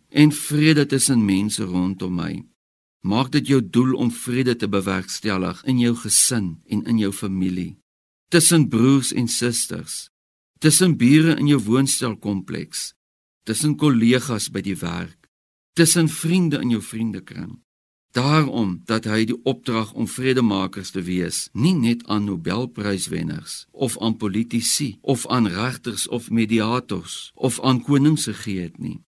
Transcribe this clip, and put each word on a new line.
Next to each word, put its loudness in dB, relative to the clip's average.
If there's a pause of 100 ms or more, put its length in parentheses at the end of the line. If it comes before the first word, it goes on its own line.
en 6
vrede 2
tussen 2
mense 2
rondom -2
my. -6 (540)
Maak 0
dit 0
jou 2
doel 4
om 0
vrede -2
te -4
bewerkstellig -4
in 0
jou 2
gesin 0
en -4
in 0
jou 0
familie, -4 (500)
tussen 4
broers 4
en 0
susters, -4 (480)
tussen 4
bure 6
in 0
jou 4
woonstelkompleks, -2 (480)
tussen -2
kollegas 2
by -6
die -6
werk, -10 (440)
tussen 4
vriende 0
in -2
jou 0
vriendekring. -8 (540)
Daarom 0
dat -2
hy 0
die -4
opdrag -2
om -4
vredemakers 0
te -6
wees -4
nie 0
net 0
aan -2
Nobelpryswenners -6
of -4
aan 0
politici -4
of -2
aan 2
regters -6
of -8
mediators -2
of -2
aan 2
konings 2
gegee -6
het -10
nie. -10